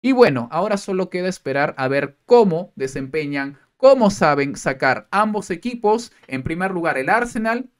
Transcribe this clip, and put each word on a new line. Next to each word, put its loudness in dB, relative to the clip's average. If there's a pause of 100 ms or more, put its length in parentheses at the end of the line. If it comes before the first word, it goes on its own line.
Y 0
bueno, 4
ahora -2
solo -4
queda -4
esperar -2
a -2
ver -2 (100)
cómo 4
desempeñan, -6 (180)
cómo 6
saben 0
sacar -2
ambos -2
equipos. -4 (160)
En -8
primer -4
lugar, -2
el -2
Arsenal -2